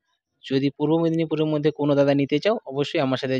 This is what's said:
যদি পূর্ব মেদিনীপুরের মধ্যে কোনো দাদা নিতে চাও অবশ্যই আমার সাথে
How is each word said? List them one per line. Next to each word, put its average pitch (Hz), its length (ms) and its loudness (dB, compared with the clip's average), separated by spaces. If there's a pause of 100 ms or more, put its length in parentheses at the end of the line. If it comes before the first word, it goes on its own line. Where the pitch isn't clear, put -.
(440)
যদি 135 320 0
পূর্ব 151 160 0 (100)
মেদিনীপুরের 160 500 0
মধ্যে 151 180 0
কোনো 147 280 0
দাদা 143 160 4
নিতে 143 300 0
চাও 214 120 2 (100)
অবশ্যই 143 400 -4
আমার 131 160 -2
সাথে 131 180 -2